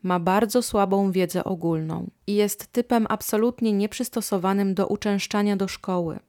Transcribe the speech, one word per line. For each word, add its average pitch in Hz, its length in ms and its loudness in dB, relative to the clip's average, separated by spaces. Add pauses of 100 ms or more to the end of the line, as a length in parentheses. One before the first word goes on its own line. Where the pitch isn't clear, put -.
Ma 180 180 0
bardzo 208 420 2
słabą 196 500 2
wiedzę 180 320 0
ogólną 165 640 -4 (160)
i 208 80 -2
jest 202 320 0
typem 240 420 0
absolutnie 220 640 0
nieprzystosowanym 196 1000 0
do 190 120 0
uczęszczania 208 720 0
do 190 120 -2
szkoły. 175 500 -4 (100)